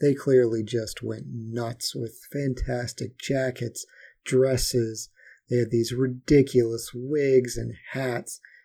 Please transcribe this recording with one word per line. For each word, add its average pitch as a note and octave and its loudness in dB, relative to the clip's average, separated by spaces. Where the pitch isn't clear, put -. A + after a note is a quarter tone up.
They C#3+ 4
clearly B2 4
just A2 -6
went A2 -8
nuts A#2 -8
with A#2+ -8
fantastic B2 -4
jackets, B2+ -4
dresses. B2+ 2
They B2 2
had A2+ 2
these A#2 2
ridiculous B2+ 2
wigs C3 2
and A#2 -6
hats. B2+ -6